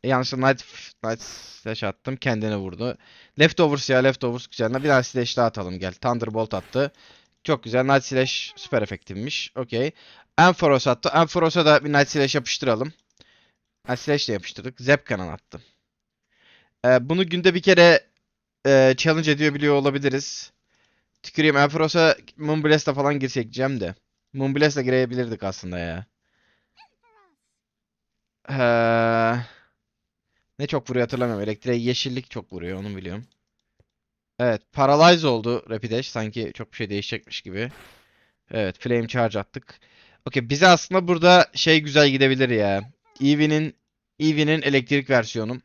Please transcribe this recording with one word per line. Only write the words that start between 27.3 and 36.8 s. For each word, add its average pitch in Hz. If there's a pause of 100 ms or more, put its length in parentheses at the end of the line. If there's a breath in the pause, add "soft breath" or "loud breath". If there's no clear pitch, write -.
Ee, 117 (1200 loud breath)
ne 143
çok 135
vuruyor 120
hatırlamıyorum. 117
Elektriğe 110
yeşillik 123
çok -
vuruyor, 92
onu 101
biliyorum. 95 (1120)
Evet, 117 (120)
Paralyze 151
oldu 117
Rapidash. 113
Sanki 110
çok -
bir -
şey 107